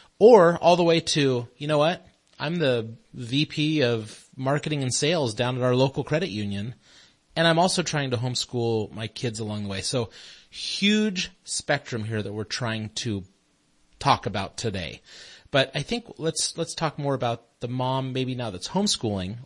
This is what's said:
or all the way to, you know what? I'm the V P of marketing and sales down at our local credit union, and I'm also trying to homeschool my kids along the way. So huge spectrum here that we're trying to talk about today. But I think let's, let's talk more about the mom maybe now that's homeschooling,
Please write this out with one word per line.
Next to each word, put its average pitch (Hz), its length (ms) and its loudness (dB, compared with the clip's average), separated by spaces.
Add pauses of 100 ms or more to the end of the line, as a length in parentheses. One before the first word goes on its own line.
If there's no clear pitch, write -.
(180)
or 190 420 10
all 175 180 6
the 180 80 4
way 165 160 4
to, 131 560 0
you 147 100 -8
know 151 100 2
what? 160 300 0 (320)
I'm 151 160 -4
the 123 380 0 (200)
V 131 320 0
P 151 380 0
of 113 400 -2 (140)
marketing 143 440 -2
and 127 120 -2
sales 147 400 0
down 123 240 -2
at 123 40 -4
our 127 140 2
local 131 300 0
credit 165 240 -2
union, 101 440 -6 (640)
and 165 140 2
I'm 165 100 2
also 180 240 2
trying 143 280 -4
to 123 60 0
homeschool 117 760 -2
my 110 140 -8
kids 113 340 -6
along 104 220 -6
the 101 60 -6
way. 95 120 -6
So 117 280 -2 (400)
huge 208 800 -2 (120)
spectrum - 600 -6
here 110 180 -4
that 101 80 -10
we're 107 140 -6
trying 110 460 -6 (120)
to 101 220 -4 (760)
talk 131 260 2
about 98 300 -6
today. 92 460 -6 (500)
But 135 220 2
I 147 80 -4
think 233 240 -6 (140)
let's, - 400 -4
let's 165 160 -6
talk 156 240 -4
more 139 160 -2
about 120 440 -6
the 123 80 -8
mom 127 460 -4
maybe 127 220 -4
now 120 160 -6
that's 90 160 -10
homeschooling, 110 800 -2